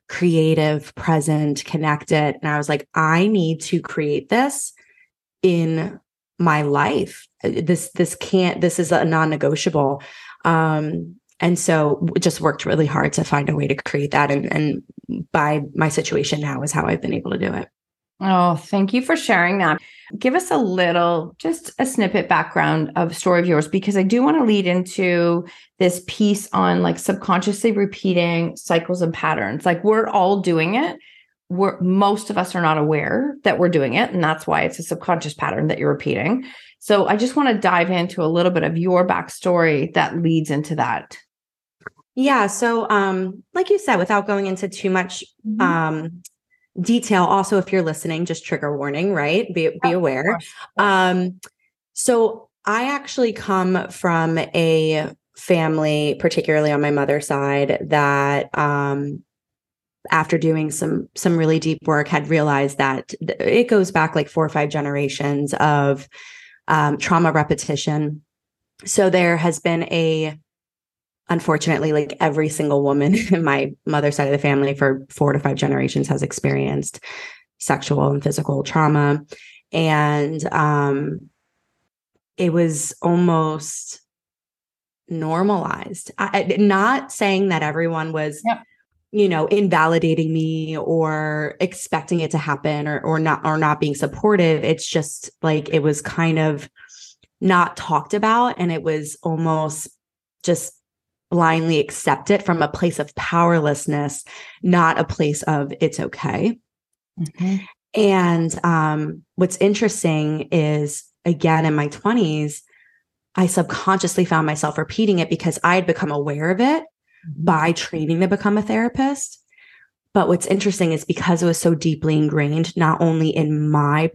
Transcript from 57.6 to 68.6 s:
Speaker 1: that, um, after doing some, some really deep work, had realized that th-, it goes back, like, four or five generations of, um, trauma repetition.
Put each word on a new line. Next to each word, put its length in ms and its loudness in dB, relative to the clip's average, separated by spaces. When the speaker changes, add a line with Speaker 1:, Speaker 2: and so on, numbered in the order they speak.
Speaker 1:
that, 720 0
um, 640 -2
after 260 2
doing 340 0
some, 440 -4
some 220 0
really 220 2
deep 280 -2
work, 220 2
had 200 -2
realized 480 2
that 320 -2
th-, 320 -8
it 280 2
goes 220 2
back, 240 0
like, 140 -2
four 160 0
or 60 -2
five 180 -2
generations 840 -2
of, 540 2
um, 300 2
trauma 340 2
repetition. 920 -2